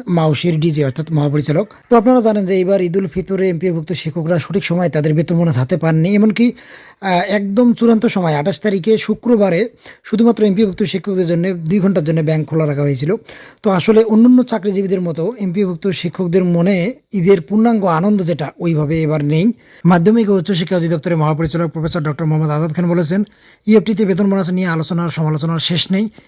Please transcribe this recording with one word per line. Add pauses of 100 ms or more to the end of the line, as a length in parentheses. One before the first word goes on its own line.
মাউশির
ডিজি
অর্থাৎ
মহাপরিচালক। (220)
তো
আপনারা
জানেন
যে
এবার
ঈদ
উল
ফিতরে
এমপিওভুক্ত
শিক্ষকরা
সঠিক
সময়
তাদের
বেতন
বোনাস
হাতে
পাননি,
এমনকি, (480)
আহ,
একদম
চূড়ান্ত
সময়
আঠাশ
তারিখে
শুক্রবারে (360)
শুধুমাত্র
এমপিওভুক্ত
শিক্ষকদের
জন্য
দুই
ঘন্টার
জন্য
ব্যাংক
খোলা
রাখা
হয়েছিল। (480)
তো
আসলে
অন্যান্য
চাকরিজীবীদের
মতো
এমপিওভুক্ত
শিক্ষকদের
মনে (200)
ঈদের
পূর্ণাঙ্গ
আনন্দ
যেটা
ওইভাবে
এবার
নেই। (320)
মাধ্যমিক
ও
উচ্চশিক্ষা
অধিদপ্তরের
মহাপরিচালক
প্রফেসর
ডক্টর
মোহাম্মদ
আজাদ
খান
বলেছেন, (420)
"ইএফটিতে
বেতন
বোনাস
নিয়ে
আলোচনার
সমালোচনার
শেষ
নেই, (200)